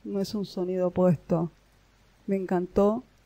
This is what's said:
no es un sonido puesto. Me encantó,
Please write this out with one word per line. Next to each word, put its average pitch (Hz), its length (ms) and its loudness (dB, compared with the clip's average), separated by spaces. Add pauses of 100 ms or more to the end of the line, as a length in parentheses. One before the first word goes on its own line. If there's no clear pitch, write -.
no 202 180 -4
es 190 140 -4
un 202 100 -4
sonido 180 460 -2
puesto. 175 600 2 (760)
Me 196 100 0
encantó, 190 680 0 (220)